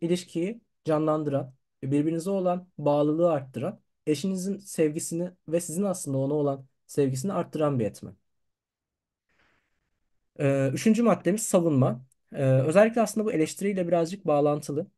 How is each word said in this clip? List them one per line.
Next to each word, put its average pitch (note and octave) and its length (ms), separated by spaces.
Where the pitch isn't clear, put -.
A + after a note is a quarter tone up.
ilişkiyi F3+ 600
canlandıran, D3+ 680
birbirinize D#3 460
olan F3+ 380
bağlılığı D3+ 540
arttıran, C#3 480
eşinizin F#3 500
sevgisini E3 760
ve E3+ 120
sizin F3 220
aslında F3 340
ona C#3 160
olan C#3 320
sevgisini C3+ 460
arttıran D3+ 460
bir A2 60
etmen. G2 300
Ee, C#3 340
üçüncü A3 300
maddemiz G#3 400
savunma. D#3+ 640
Ee, C#3+ 100
özellikle D#3 580
aslında G#3+ 240
bu G#3+ 60
eleştiriyle F3+ 560
birazcık E3+ 400
bağlantılı. D3 600